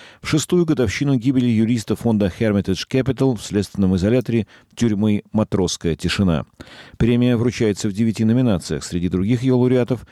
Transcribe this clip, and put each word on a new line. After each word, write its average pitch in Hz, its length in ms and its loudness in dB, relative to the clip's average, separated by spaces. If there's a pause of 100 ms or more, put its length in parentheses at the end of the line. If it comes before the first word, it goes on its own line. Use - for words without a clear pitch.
(200)
в - 60 -16
шестую 170 400 0
годовщину 139 480 0
гибели 127 320 0
юриста 113 480 0
фонда 104 320 0 (100)
"Hermitage 101 540 0
Capital" 131 460 0
в - 60 -14
следственном 95 520 -2
изоляторе 113 540 0 (260)
тюрьмы 107 560 0
"Матросская 92 640 -2
тишина". 85 500 0 (540)
Премия 120 380 2
вручается 110 520 0
в 101 40 -2
девяти 110 320 0
номинациях. 110 580 0
Среди 87 300 -4
других 104 300 0
ее 127 160 2
лауреатов — 123 540 0